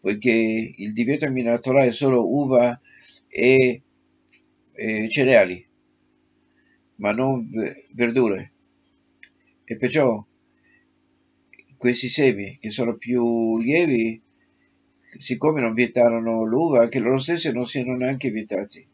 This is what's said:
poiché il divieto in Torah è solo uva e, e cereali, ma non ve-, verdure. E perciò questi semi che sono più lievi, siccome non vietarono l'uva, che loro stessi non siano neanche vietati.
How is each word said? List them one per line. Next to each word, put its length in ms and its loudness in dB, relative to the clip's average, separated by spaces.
poiché 760 0
il 160 -10
divieto 320 -2
in 360 -2
Torah 240 2
è 60 2
solo 420 0
uva 460 0
e, 560 2
e 360 -4
cereali, 580 2
ma 160 -2
non 380 -2
ve-, 400 -6
verdure. 640 0
E 120 -10
perciò 480 0
questi 320 0
semi 520 0
che 100 -10
sono 260 -4
più 600 0
lievi, 640 0
siccome 420 -2
non 140 -2
vietarono 720 2
l'uva, 440 2
che 100 -4
loro 200 0
stessi 340 -2
non 140 -4
siano 300 -4
neanche 340 -4
vietati. 640 -8